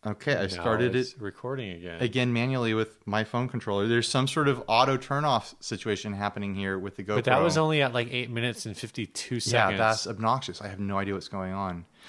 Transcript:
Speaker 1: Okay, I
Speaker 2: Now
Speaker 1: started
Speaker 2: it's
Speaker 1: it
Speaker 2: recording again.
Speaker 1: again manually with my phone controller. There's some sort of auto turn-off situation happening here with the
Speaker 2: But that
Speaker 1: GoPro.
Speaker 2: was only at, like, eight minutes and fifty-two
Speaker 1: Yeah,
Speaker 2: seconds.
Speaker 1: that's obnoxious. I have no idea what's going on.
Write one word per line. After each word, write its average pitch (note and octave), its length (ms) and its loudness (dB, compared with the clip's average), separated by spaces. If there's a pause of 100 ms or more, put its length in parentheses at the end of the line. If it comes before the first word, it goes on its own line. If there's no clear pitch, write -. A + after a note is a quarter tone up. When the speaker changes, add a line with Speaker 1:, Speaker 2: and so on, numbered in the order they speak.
Speaker 1:
Okay, G#2+ 300 -2
I F2 60 0
Speaker 2:
Now G2 60 0
Speaker 1:
started A2 460 0
Speaker 2:
it's B2+ 200 -2
Speaker 1:
it C3 60 -16
Speaker 2:
recording A2+ 520 -8
again. E2+ 280 -10
Speaker 1:
again B2 320 2
manually A#2+ 400 0
with A2 320 -2
my G#2+ 200 0
phone B2 240 -2
controller. G#2+ 400 0
There's A#2 200 4
some C3 200 2
sort D3 180 2
of B2 220 2
auto B2+ 280 6
turn-off C#3 640 0
situation G#2 540 -4
happening G2+ 420 -4
here G2 240 -2
with G2 160 -8
the - 80 -12
Speaker 2:
But G#2 220 0
that C3 160 6
Speaker 1:
GoPro. - 40 4
Speaker 2:
was D#3 140 4
only D#3 240 4
at, B2 100 2
like, A#2+ 200 0
eight B2 180 -4
minutes A#2 340 -4
and G#2+ 120 -8
fifty-two - 600 -8
Speaker 1:
Yeah, A2+ 40 -2
Speaker 2:
seconds. G#2+ 380 4
Speaker 1:
that's A2 280 2
obnoxious. A2+ 560 -2
I G#2 60 -10
have F#2+ 100 -10
no G2 200 -2
idea G2 160 -2
what's F#2 140 -6
going F#2+ 240 -6
on. F#2 320 -6 (240)